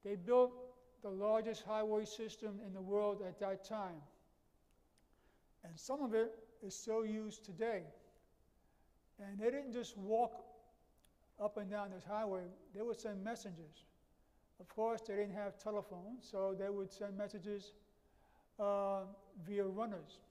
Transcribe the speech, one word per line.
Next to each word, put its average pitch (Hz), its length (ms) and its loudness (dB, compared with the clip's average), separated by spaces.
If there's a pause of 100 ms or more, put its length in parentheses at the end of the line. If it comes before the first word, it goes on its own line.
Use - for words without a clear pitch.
They 202 120 0
built 247 360 8 (520)
the 208 60 -4
largest 214 540 2
highway 214 420 2
system 214 600 -6
in 190 80 -8
the 190 80 -6
world 202 400 4
at 185 180 -6
that 190 240 0
time. 190 380 -6 (1600)
And 165 160 -14
some 277 220 -2
of 233 120 2
it 226 200 4 (300)
is 190 120 -8
still 226 300 2
used 214 380 -4
today. 202 400 -2 (1400)
And 202 180 -8
they 226 140 4
didn't 269 220 -4
just 240 240 -4
walk 220 360 4 (1040)
up 208 180 0
and 202 120 -4
down 202 220 -2
this 185 120 -12
highway, 196 400 -2 (300)
they 202 80 -6
would 226 180 -2
send 202 240 -6
messengers. 180 640 -8 (760)
Of 185 100 -18
course, 220 320 2
they 214 140 -4
didn't 208 200 2
have 202 240 -4
telephones, 208 720 -6
so 196 260 2
they 196 120 0
would 196 220 -2
send 202 260 -6
messages, 208 560 -6 (840)
uh, 202 420 4 (440)
via 202 200 4
runners. 190 540 -2 (120)